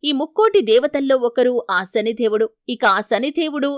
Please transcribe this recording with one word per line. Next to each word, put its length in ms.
ఈ 80
ముక్కోటి 500
దేవతల్లో 540
ఒకరు 360
ఆ 120
శనిదేవుడు. 640
ఇక 160
ఆ 160
శనిదేవుడు 760